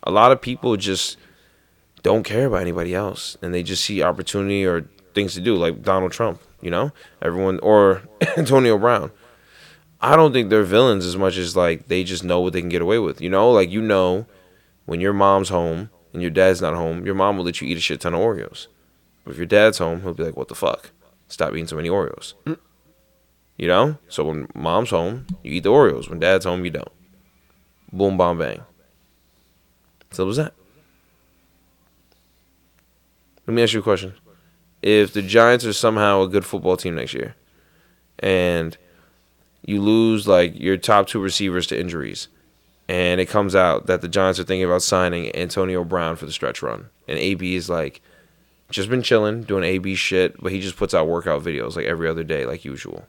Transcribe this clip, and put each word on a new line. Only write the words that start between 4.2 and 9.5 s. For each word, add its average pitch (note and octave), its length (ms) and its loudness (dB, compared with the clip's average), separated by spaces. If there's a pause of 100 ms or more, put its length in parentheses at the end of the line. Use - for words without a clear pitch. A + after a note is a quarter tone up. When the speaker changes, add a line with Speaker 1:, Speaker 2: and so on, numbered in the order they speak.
Speaker 1:
or E2+ 180 0 (320)
things G2 200 0
to F2 60 -10
do, G#2 160 0
like E2+ 260 -2
Donald F#2+ 300 0
Trump, G#2+ 280 -4 (200)
you E2+ 100 -8
know? A2 220 -2 (280)
Everyone, F#2 380 -2
or G2 440 6 (180)
<laughs> - 160 0
Antonio B2+ 420 4
Brown. G#2 320 2 (920)